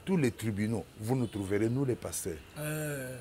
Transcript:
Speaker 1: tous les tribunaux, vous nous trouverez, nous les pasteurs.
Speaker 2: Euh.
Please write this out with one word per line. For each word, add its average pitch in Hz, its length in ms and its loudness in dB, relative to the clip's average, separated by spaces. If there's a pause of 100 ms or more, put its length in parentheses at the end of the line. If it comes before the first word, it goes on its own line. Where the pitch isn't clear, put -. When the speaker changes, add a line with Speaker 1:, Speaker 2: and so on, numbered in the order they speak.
Speaker 1:
tous 190 140 2
les 131 140 4
tribunaux, 107 520 0 (160)
vous 110 160 2
nous 123 120 2
trouverez, 101 420 2
nous 135 160 2
les 120 100 2
pasteurs. 87 420 -4 (200)
Speaker 2:
Euh. 151 640 -4